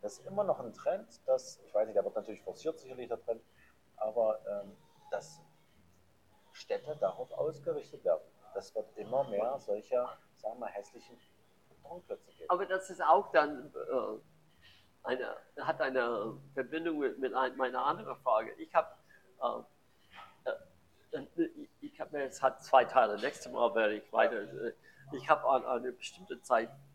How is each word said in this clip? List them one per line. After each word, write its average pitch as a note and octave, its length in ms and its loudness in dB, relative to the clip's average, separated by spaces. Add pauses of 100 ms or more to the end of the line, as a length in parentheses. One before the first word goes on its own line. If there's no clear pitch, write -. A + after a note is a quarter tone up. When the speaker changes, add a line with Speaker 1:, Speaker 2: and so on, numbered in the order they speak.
Speaker 1:
Das G#2 160 -8
ist - 80 -18
immer G3 180 0
noch F3 160 2
ein A#2 140 -8
Trend, - 520 -4
dass, - 380 0
ich - 80 -20
weiß G#2+ 140 4
nicht, G#2+ 100 -10
der G2 80 4
wird G2+ 120 -4
natürlich G#2 260 -8
forciert, D#3 380 -6
sicherlich B2+ 280 -12
der A#2 120 -4
Trend, A2+ 200 -4 (560)
aber, A2 520 2
ähm, G2+ 280 -8 (360)
dass - 280 -8 (1120)
Städte C#3+ 480 -4
darauf G2+ 320 -2
ausgerichtet D3 720 -4
werden. E2+ 180 4 (320)
Das - 200 -10
wird G#2+ 120 -4 (100)
immer A#2 280 0
mehr A#2 340 0
solcher, B2 580 -2 (200)
sagen A2 200 -6
wir B2 40 -12
mal, G#2+ 100 -6
hässlichen G#2+ 480 -14 (500)
Betonklötze - 640 -12
geben. - 180 -18
Speaker 2:
Aber F3+ 160 2
das F#3 240 -2
ist F3 120 -6
auch E3+ 300 2
dann, D3 420 2
äh, A2+ 440 -4 (840)
eine, B2 340 -2 (240)
hat D3+ 200 -2
eine A#2+ 580 0 (160)
Verbindung D#3 440 -2
mit, C3+ 200 0
mit B2+ 160 -2
ein, C3 220 2
meiner B2+ 280 -2
anderen D#3 380 -2
Frage. A2 300 2
Ich D#3+ 220 -14
hab, - 240 2 (440)
äh, - 1080 -8
äh, - 680 -12
äh, E3 260 -2 (120)
ich, D3 120 -14 (120)
ich - 200 -14
hab - 120 -8
mir, C#3+ 120 -4
es - 180 -8
hat C3 200 2
zwei B2+ 220 8
Teile. A2+ 340 4
Nächstes C3 340 -4
Mal A#2 220 4
werde G#2+ 220 4
ich - 160 -12
weiter, A2 300 4
äh, - 300 -6 (400)
ich C3 160 -8
hab D3+ 160 6
an C3+ 220 4
eine B2+ 260 -2
bestimmte - 500 -12
Zeit A2+ 280 4 (240)